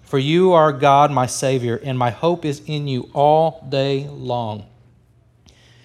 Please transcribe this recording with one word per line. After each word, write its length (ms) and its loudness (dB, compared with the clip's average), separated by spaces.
for 180 -4
you 340 2
are 180 4
God, 400 4
my 140 0
Savior, 580 -2
and 140 -4
my 120 0
hope 360 -4
is 200 -6
in 220 -6
you 260 -6
all 560 2
day 380 -2
long." 560 -8